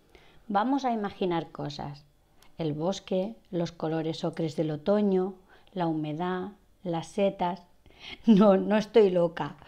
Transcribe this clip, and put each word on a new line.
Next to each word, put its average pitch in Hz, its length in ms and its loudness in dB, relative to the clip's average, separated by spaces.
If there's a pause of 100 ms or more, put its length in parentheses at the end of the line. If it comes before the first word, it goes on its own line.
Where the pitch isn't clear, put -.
(480)
Vamos 247 360 0
a 247 60 0
imaginar 190 640 -2
cosas. 143 520 -10 (540)
El 160 140 -2
bosque, 190 640 -4 (160)
los 170 180 -4
colores 160 540 -4
ocres 165 320 -4
del 156 160 -2
otoño, 190 600 0 (380)
la 175 140 -2
humedad, 165 640 -4 (340)
las 165 240 -6
setas. 196 560 -2 (320)
<laughs> - 320 -12
No, 202 300 8
no 190 200 0
estoy 208 340 4
loca. 170 440 -2 (140)